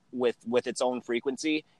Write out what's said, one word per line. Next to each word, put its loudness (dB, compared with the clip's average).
with, 2
with 2
its -4
own 0
frequency, -2